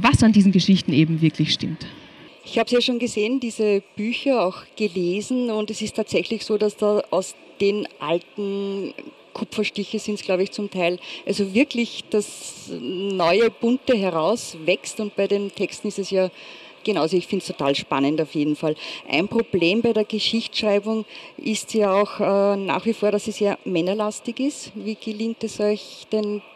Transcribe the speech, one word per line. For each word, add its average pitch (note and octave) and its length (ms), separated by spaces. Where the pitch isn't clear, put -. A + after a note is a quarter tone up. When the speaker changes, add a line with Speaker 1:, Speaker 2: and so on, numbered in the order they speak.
Speaker 1:
was B3 220
an A3+ 100
diesen G3+ 200
Geschichten F#3 400
eben D#3+ 300
wirklich D#3 300
stimmt. - 340
Speaker 2:
Ich - 140
hab's A3+ 140
ja A#3+ 100
schon B3 160
gesehen, A3+ 420
diese G#3 420
Bücher A#3 480
auch - 140
gelesen, G3+ 760
und G#3+ 200
es G#3 100
ist G#3+ 160
tatsächlich G#3 480
so, G#3+ 140
dass G#3 180
da G#3 340
aus - 240
den G3+ 280
alten G3 920
Kupferstiche - 640
sind's, G#3 240
glaub F#3 180
ich, G3+ 120
zum G3+ 180
Teil, F3+ 280
also G3 280
wirklich A#3 560
das - 600
neue F#3+ 720
Bunte B3 460
herauswächst, F3 1040
und G#3 160
bei G3 100
den G3+ 280
Texten - 340
ist G3 100
es F#3+ 120
ja F#3 200
genauso. F3 320
Ich F3 100
find's G3 200
total C#3+ 280
spannend C#3+ 460
auf D#3 140
jeden D3+ 220
Fall. D#3 200
Ein D#3+ 160
Problem G3 540
bei A3+ 140
der G#3+ 100
Geschichtsschreibung G#3+ 1040
ist - 340
ja G#3 200
auch, G3+ 280
äh, G3 360
nach F#3 280
wie A3+ 80
vor, G#3 180
dass G3+ 140
sie A3 80
sehr G3+ 320
männerlastig G#3 720
ist. C4+ 360
Wie G#3 280
gelingt A3 420
es - 160
euch - 520
denn G#3 300